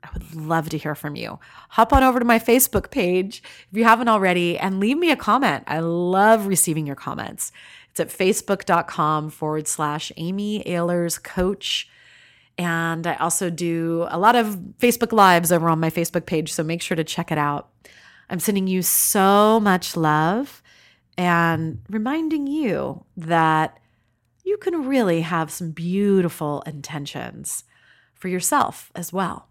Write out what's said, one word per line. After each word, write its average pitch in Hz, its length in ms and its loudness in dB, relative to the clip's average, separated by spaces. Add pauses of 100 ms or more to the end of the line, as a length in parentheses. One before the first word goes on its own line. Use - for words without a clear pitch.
I - 80 -18
would - 240 -12
love 160 320 -2
to 160 100 -6
hear 147 160 -6
from 147 220 -10
you. - 240 -12 (300)
Hop 226 220 4
on 262 120 6
over 254 160 4
to 240 40 0
my 233 140 4
Facebook 233 540 2
page 185 500 0 (280)
if 185 60 -6
you 226 60 2
haven't 233 240 6
already 180 500 2
and 190 220 -4
leave 220 180 2
me 339 140 2
a 269 60 2
comment. 214 500 0
I 156 140 -2
love 185 680 4
receiving 160 400 0
your 139 80 -6
comments. - 560 -10 (400)
It's - 80 -14
at 170 100 -2
facebook 190 560 -2
dot 170 220 2
com 156 440 -2
forward 151 360 -6
slash 151 500 -4
Amy 202 480 -6
Ahlers 175 560 -2
Coach. - 680 -4 (680)
And 165 480 -2
I 170 120 -2
also 170 340 -2
do 165 600 -2
a 165 80 -4
lot 220 180 6
of 214 240 -2 (180)
Facebook 240 340 2
Lives 180 380 6
over 170 180 4
on 160 120 2
my 160 100 0
Facebook 165 340 -4
page, - 280 -4
so 170 100 -4
make 165 200 -4
sure - 140 -4
to 160 80 -2
check - 280 -6
it 151 60 0
out. 147 300 -2 (640)
I'm 185 80 -4
sending 190 300 0
you 185 140 0
so 202 760 4
much 196 380 0
love 165 680 0 (540)
and 170 640 0 (100)
reminding 285 560 -2
you 185 580 -4 (120)
that 160 600 2 (680)
you 392 120 0
can 339 320 -2
really 208 320 2
have 165 300 -2
some 165 220 -8
beautiful 175 880 0
intentions 143 1000 -10 (500)
for - 140 -10
yourself - 680 -2
as - 180 -12
well. 180 380 -6